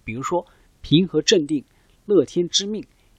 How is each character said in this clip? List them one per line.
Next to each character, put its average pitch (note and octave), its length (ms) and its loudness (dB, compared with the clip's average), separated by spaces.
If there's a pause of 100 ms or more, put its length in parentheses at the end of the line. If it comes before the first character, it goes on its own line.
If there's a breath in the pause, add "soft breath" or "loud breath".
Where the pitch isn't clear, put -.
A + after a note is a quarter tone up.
比 A2 100 -10
如 B2+ 80 -10
说 F3 240 -4 (340)
平 F3 260 2
和 D3+ 140 -2
镇 D#3+ 260 2
定、 D3 180 -6 (420)
乐 F#3 180 4
天 F3 240 -4
知 - 180 -4
命、 G3+ 200 -8 (320)